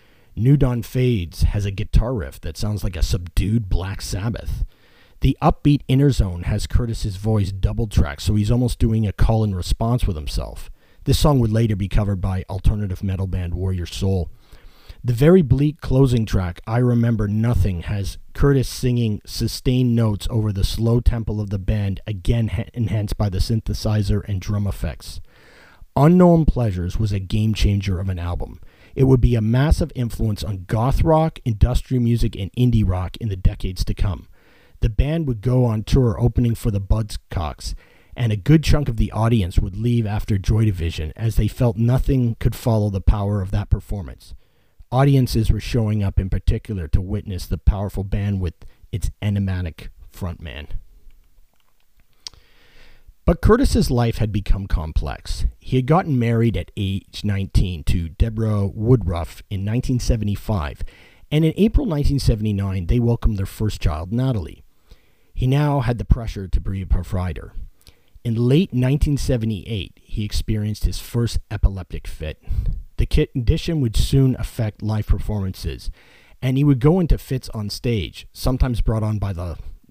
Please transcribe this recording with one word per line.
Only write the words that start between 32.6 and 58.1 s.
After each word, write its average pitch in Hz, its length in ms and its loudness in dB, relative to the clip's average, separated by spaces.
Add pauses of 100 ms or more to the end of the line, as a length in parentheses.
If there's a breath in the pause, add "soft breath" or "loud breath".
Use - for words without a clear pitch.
rock 90 300 -2
in 117 100 -6
the 98 80 -4
decades 92 480 0
to 104 100 -2
come. - 360 -2 (500 soft breath)
The 120 100 2
band 147 380 0
would 113 140 -4
go 123 240 2
on 110 180 -2
tour 123 340 2
opening 120 380 0
for - 160 -2
the 101 80 -2
Buzzcocks, - 920 -4 (420 soft breath)
and 117 160 0
a 107 60 -2
good 147 260 4
chunk 151 240 4
of 117 80 -4
the 107 160 0
audience 110 480 2
would 95 160 -2
leave 117 300 0
after 104 320 -2
Joy 110 260 2
Division 85 540 -4
as 110 180 -2
they 107 140 2
felt 120 260 -2
nothing 120 640 0
could 117 160 0
follow 110 340 0
the 95 120 -4
power 104 400 0
of 95 100 -6
that 101 180 -2
performance. 98 640 -6 (580)
Audiences 131 580 4
were 107 100 8
showing 107 440 0
up 98 160 0
in 95 100 -2
particular 98 580 -2
to - 140 2
witness 95 460 -6
the 92 100 -2
powerful 101 460 0
band 101 360 -2
with 87 140 -4 (380 soft breath)
its - 180 -2 (140)
enigmatic 95 640 -4 (260)
frontman. 78 520 -10 (2500 soft breath)
But 175 160 2
Curtis's 233 480 4
life 120 300 0
had 110 120 0
become 98 360 0
complex. - 800 -4 (120)
He - 200 -2
had 127 100 0
gotten 156 320 2
married 117 360 2
at 90 220 -6
age 98 460 -6
nineteen 98 640 0
to 85 220 2
Deborah 107 600 0